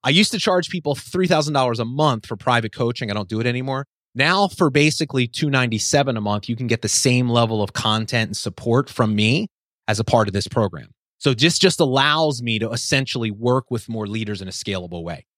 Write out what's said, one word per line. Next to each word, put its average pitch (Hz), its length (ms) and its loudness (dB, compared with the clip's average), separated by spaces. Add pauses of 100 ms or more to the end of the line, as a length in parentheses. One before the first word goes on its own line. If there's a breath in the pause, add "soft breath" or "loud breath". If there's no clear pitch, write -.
I 131 60 2
used 180 220 4
to 226 60 -4
charge 180 320 0
people 151 240 -4
three 185 320 -2
thousand 156 280 2
dollars 123 260 0
a 117 40 -2
month 127 420 0
for 113 100 -6
private 113 360 0
coaching. 117 380 -4
I 101 40 -4
don't 104 140 -4
do 107 120 -4
it 117 60 -2
anymore. 131 400 -4 (280)
Now, 175 320 2
for 170 240 2
basically 143 560 2
two 143 240 -2
ninety-seven 131 680 2
a 110 40 -4
month, 104 280 -2
you 120 60 -2
can 120 140 -6
get 113 140 0
the 107 60 -4
same 123 400 2
level 117 320 2
of 101 120 -2
content 110 560 -2
and 98 80 -10
support 120 520 0
from 110 280 0
me 123 320 2 (400)
as 104 100 0
a 110 60 -2
part 110 240 4
of 95 60 -6
this 98 120 -2
program. 85 440 -4 (280)
So 135 160 2
this 143 240 2
just 185 220 2
allows 143 600 2
me 117 180 -2
to 110 100 -4
essentially 120 600 -2
work 123 400 0
with 117 180 -6
more 110 180 -6
leaders 104 360 -6
in 95 60 -10
a 90 40 -12
scalable 87 500 -8
way. 82 240 -10 (120)